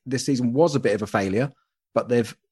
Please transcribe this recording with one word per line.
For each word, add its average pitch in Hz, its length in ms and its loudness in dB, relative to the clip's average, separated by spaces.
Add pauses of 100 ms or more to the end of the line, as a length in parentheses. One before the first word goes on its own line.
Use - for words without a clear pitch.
this 127 220 -4
season 123 260 0
was 151 220 2
a 135 60 2
bit 113 140 2
of 104 80 -2
a 107 40 -6
failure, 104 460 0 (420)
but 113 140 0
they've 120 280 0 (160)